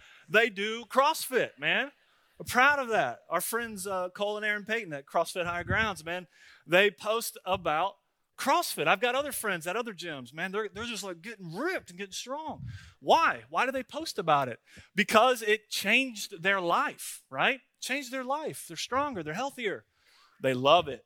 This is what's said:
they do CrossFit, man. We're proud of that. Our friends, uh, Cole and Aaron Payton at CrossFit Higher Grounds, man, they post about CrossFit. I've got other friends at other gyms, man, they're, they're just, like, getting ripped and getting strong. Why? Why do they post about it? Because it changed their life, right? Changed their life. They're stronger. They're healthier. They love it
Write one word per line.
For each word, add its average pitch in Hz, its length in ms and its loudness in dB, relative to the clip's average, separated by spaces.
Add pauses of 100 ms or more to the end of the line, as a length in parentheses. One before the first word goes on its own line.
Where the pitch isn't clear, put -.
(280)
they 226 220 4
do 220 360 -6
CrossFit, 262 720 2
man. 190 320 0 (480)
We're 156 60 -14
proud 269 340 6
of 247 100 -4
that. 147 300 0 (100)
Our 170 120 0
friends, 220 440 -6
uh, 185 240 -4
Cole 208 280 -4
and 214 80 -6
Aaron 208 200 -2
Payton 214 260 -4
at 143 140 -10
CrossFit 170 400 -2
Higher 175 180 -4
Grounds, 190 400 0
man, 175 220 -6 (400)
they 185 240 6
post 220 560 -4
about 175 520 0 (400)
CrossFit. 302 500 0
I've 190 140 4
got 247 140 0
other 285 180 -2
friends 175 340 -4
at 180 80 -4
other 233 180 -6
gyms, 147 400 -12
man, 180 200 -6
they're, 208 200 -4
they're 214 120 -8
just, 220 180 -8
like, 175 180 -10
getting 190 320 -12
ripped 294 360 -4
and 175 100 -18
getting 190 140 -12
strong. 277 480 -10 (400)
Why? 196 480 4
Why 175 160 0
do 262 80 -2
they 262 100 -6
post - 340 -10
about 151 300 4
it? 113 140 -10 (340)
Because 226 460 6
it 214 280 0
changed 220 720 -2
their 190 200 2
life, 180 680 -2
right? 190 300 2 (220)
Changed 254 320 -6
their 269 100 -6
life. 262 420 -6
They're 160 120 -12
stronger. 254 460 -2
They're 151 100 -6
healthier. 220 500 -6 (580)
They 131 120 2
love 147 340 6
it 123 180 -10